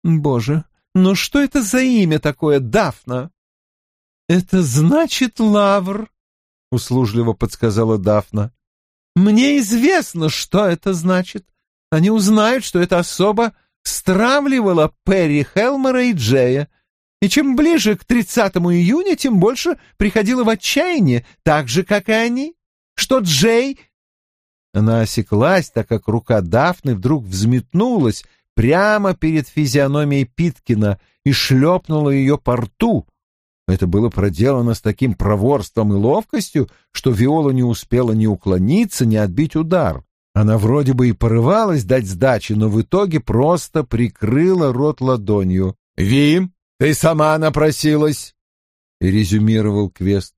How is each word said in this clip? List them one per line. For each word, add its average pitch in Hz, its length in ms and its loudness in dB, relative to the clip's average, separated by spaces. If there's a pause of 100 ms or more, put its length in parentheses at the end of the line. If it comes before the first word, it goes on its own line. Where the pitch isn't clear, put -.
Боже, 147 580 -2 (300)
ну 185 220 4
что - 240 -2
это 277 220 -2
за 247 180 0
имя 202 400 2
такое, 147 400 0
Дафна? 127 720 -4 (960)
«Это 180 340 2
значит 196 760 0
лавр», 202 720 0 (600)
услужливо 117 640 0
подсказала 110 680 -2
Дафна. 104 540 -2 (640)
«Мне 233 420 4
известно, 233 720 0
что - 360 -2
это 185 300 -2
значит. 180 500 -4 (460)
Они 165 200 2
узнают, 220 540 2
что - 160 -2
эта 175 180 0
особа 208 560 -2 (280)
стравливала 220 1120 0 (100)
Перри 156 400 0
Хелмера 254 600 -2
и 247 80 0
Джея. 131 560 0 (520)
И 202 80 0
чем 277 280 0
ближе 294 400 2
к - 80 -18
тридцатому 190 680 0
июня, 269 440 0
тем 226 240 0
больше 277 380 0 (180)
приходила 220 480 0
в 214 40 2
отчаяние, 226 760 0 (180)
так 147 260 0
же, 156 140 -2
как 202 260 -2
и 220 40 0
они. 240 420 -2 (400)
Что - 240 -2
Джей». 226 600 0 (920)
Она 110 280 2
осеклась, 120 680 0
так - 180 -6
как 110 180 -4
рука 110 360 0
Дафны 127 520 -2
вдруг 120 300 -2
взметнулась 123 1000 0 (320)
прямо 196 580 2
перед 156 320 -2
физиономией 143 800 0
Питкина 107 760 -2 (260)
и 143 80 2
шлепнула 151 760 0
ее 139 280 2
по 123 180 -2
рту. 170 500 -2 (600)
Это 92 180 0
было 104 220 0
проделано 113 640 0
с - 60 -8
таким 110 340 -2
проворством 107 800 0
и 101 40 0
ловкостью, 156 720 -2 (240)
что - 180 -2
Виола 139 400 0
не 127 120 0
успела 120 500 -2
ни 110 140 0
уклониться, 104 760 0
ни 110 120 2
отбить 104 400 -2
удар. 156 480 -2 (300)
Она 107 220 2
вроде 131 360 0
бы 123 160 2
и 113 40 0
порывалась 135 720 0
дать 123 220 0
сдачи, 104 460 -2
но 107 160 0
в 107 120 0
итоге 175 400 -2
просто 147 640 -2
прикрыла 131 880 0
рот 147 280 -2
ладонью. 98 760 -2 (200)
«Ви, 147 520 2 (300)
ты 147 160 0
сама 156 440 0
напросилась», — 151 960 0 (640)
резюмировал 104 920 0
Квест. 95 480 -4